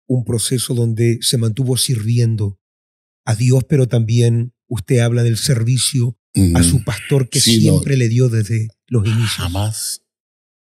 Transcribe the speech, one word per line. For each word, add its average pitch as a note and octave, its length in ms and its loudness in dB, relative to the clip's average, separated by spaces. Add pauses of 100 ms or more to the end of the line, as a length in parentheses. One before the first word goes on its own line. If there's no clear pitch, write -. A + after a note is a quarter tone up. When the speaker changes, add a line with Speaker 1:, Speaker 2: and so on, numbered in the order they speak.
Speaker 1:
un B2+ 160 -2
proceso A#2+ 500 -4
donde A#2 480 0
se - 160 0
mantuvo A#2 380 0
sirviendo A2+ 800 -2 (680)
a A2 120 -2
Dios, B2+ 320 2
pero C3 180 2
también A#2 680 0 (160)
usted A#2+ 300 -2
habla A#2+ 240 0
del A#2 160 0
servicio B2 800 -2 (160)
a G2 60 2 (200)
Speaker 2:
Ujú. F2 40 4
Speaker 1:
su E2+ 200 2
pastor - 440 -2
que C#3 120 -4
Speaker 2:
Sí, A2+ 180 2
no. - 160 4
Speaker 1:
siempre C#3+ 220 0
le B2 120 2
dio B2 200 2
desde A2 400 -2 (200)
los A2 180 0
inicios. A2+ 240 0
Speaker 2:
Jamás, G2 720 -6 (640)